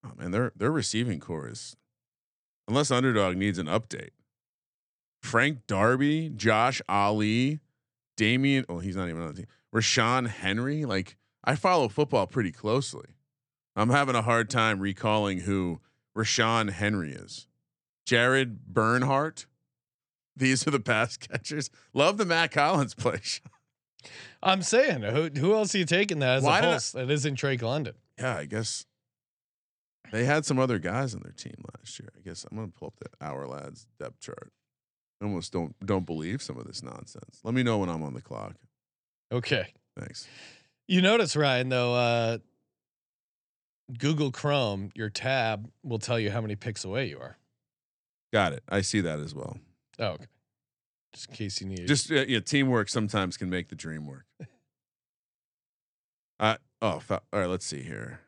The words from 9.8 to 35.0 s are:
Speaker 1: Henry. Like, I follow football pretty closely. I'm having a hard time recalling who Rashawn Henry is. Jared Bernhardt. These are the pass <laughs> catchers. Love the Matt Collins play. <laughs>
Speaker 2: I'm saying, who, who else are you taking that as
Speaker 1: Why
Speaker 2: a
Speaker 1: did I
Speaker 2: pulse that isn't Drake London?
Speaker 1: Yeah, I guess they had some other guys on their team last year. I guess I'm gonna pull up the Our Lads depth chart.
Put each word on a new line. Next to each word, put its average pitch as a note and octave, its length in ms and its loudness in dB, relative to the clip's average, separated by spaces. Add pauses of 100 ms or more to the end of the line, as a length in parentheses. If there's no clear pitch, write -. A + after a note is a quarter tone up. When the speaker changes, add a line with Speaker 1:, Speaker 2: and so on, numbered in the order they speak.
Speaker 1:
Henry. A#2+ 580 -2
Like, F#2+ 320 -4 (280)
I C3 100 2
follow E3+ 340 4
football C3 380 2
pretty G2+ 240 0
closely. G#2+ 560 -4 (680)
I'm G#2+ 140 2
having C3+ 260 4
a A2+ 60 2
hard A#2 280 2
time A2 300 2
recalling G2+ 600 0
who F2+ 400 -2 (360)
Rashawn A2+ 540 2
Henry F#2 420 -2
is. - 340 -16 (580)
Jared B2 640 2
Bernhardt. B2+ 800 2 (880)
These C3 320 2
are D#3 60 2
the C3+ 80 4
pass A#2 360 0
<laughs> - 20 -14
catchers. - 520 -8 (240)
Love D#3 220 4
the G#3+ 80 0
Matt E3 280 2
Collins D3 420 2
play. - 260 -2 (560)
<laughs> - 680 -20
Speaker 2:
I'm F#3+ 200 2
saying, A3 400 2
who, C#3 360 0
who F3 160 4
else G#3+ 220 0
are - 20 2
you F3+ 60 2
taking F3+ 340 2
that C3 200 4
as C3 40 2
Speaker 1:
Why D3 160 6
Speaker 2:
a - 40 4
Speaker 1:
did - 60 4
I - 40 4
Speaker 2:
pulse - 200 -2
that B2+ 160 -6
isn't C#3+ 300 0
Drake C3+ 240 0
London? B2 320 -2 (240)
Speaker 1:
Yeah, B2 180 -2
I D2 100 -6
guess A2 380 -6 (1300)
they A2+ 140 0
had C#3+ 200 2
some C3+ 140 2
other B2 220 2
guys A2+ 340 -2
on F#2+ 80 -10
their - 100 -16
team - 220 -14 (240)
last - 220 -16
year. - 160 -18
I - 120 -20
guess E2+ 220 -14
I'm - 60 -12
gonna G#2+ 200 -8
pull D#2 120 -12
up - 100 -16
the - 260 -16
Our C#2 220 -8
Lads C#2 400 -14 (140)
depth B1+ 200 -12
chart. - 320 -14 (680)